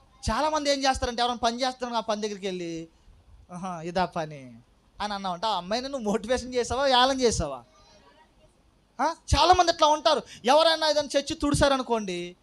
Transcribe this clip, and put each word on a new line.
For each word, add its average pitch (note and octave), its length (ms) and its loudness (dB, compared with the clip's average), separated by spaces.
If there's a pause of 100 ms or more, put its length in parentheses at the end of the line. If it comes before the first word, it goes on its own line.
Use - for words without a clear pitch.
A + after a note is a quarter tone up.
(300)
చాలామంది D4 400 0
ఏం C#4 140 0
చేస్తారంటే, B3 380 0
ఎవరైనా A#3+ 160 0
పని A#3+ 240 -2
చేస్తారని B3+ 340 -4
ఆ A3+ 40 -2
పని G#3+ 220 -4
దగ్గరికి G3+ 240 -6
వెళ్ళి, E3+ 420 -8 (640)
"ఆహా, F3+ 280 -10
ఇదా F3 240 -2
పని" D3 540 -8 (420)
అని G#3 140 -6
అన్నావంటే, F#3+ 320 -4
ఆ G#3+ 100 0
అమ్మాయిని G#3+ 320 -4
నువ్వు B3 220 -4
మోటివేషన్ A#3+ 440 -2
చేసావా, B3 320 -2
ఏళన C4 340 4
చేసావా? D#3 440 0 (1400)
ఆ? D#4 140 0 (240)
చాలామంది E4+ 340 6
ఇట్లా D#4 160 4
ఉంటారు. C#4 340 2 (220)
ఎవరైనా D#4+ 440 4
ఏదైనా D4 200 0 (100)
చచ్చి C#4+ 160 -4
తుడిసారనుకోండి, A#3 1080 0